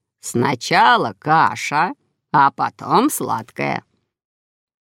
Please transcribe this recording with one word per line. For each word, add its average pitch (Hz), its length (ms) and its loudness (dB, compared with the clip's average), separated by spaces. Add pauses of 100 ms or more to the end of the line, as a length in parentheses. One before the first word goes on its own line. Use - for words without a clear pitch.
(200)
«Сначала 147 1000 0
каша, 151 760 0 (380)
а 143 180 4
потом 160 600 -2
сладкое». 117 720 -6 (1000)